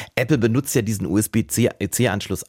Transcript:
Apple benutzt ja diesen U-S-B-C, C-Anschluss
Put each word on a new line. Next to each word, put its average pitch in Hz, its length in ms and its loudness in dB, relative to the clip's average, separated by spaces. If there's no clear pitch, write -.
Apple 127 240 2
benutzt 117 360 0
ja 123 60 4
diesen 101 260 -4
U-S-B-C, 110 640 0
C-Anschluss 98 600 -2